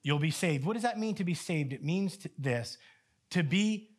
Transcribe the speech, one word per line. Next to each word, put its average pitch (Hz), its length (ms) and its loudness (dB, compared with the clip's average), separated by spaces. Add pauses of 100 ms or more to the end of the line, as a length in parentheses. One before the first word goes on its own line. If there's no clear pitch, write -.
you'll 143 160 2
be 156 120 2
saved." 147 340 0
What 208 80 0
does 214 100 -4
that 233 140 0
mean 220 180 -2
to 190 100 -2
be 175 80 2
saved? 147 400 -2
It 139 100 -10
means 180 360 0
to, - 180 -12
this, 120 400 -2 (540)
to 180 120 2
be 202 560 2